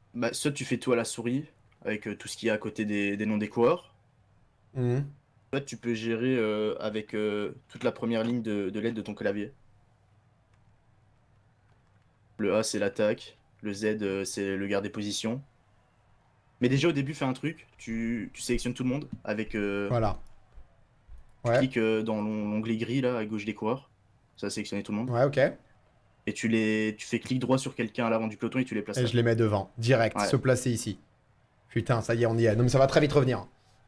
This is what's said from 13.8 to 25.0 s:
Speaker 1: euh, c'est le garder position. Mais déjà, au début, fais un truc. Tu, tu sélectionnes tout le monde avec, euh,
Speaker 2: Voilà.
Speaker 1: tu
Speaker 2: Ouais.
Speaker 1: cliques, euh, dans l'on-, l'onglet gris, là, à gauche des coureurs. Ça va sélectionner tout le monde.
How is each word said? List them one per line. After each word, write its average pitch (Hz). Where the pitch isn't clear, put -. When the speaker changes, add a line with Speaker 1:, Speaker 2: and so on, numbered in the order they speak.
Speaker 1:
euh, 98
c'est 98
le 98
garder 101
position. 110
Mais 123
déjà, 139
au -
début, 143
fais 147
un 131
truc. 151
Tu, 113
tu -
sélectionnes 123
tout 131
le 127
monde 139
avec, 107
euh, 101
Speaker 2:
Voilà. 110
Speaker 1:
tu 120
Speaker 2:
Ouais. 120
Speaker 1:
cliques, 131
euh, 110
dans 107
l'on-, 107
l'onglet 110
gris, 117
là, 123
à 110
gauche 104
des 110
coureurs. 120
Ça -
va 98
sélectionner 101
tout 98
le 104
monde. 123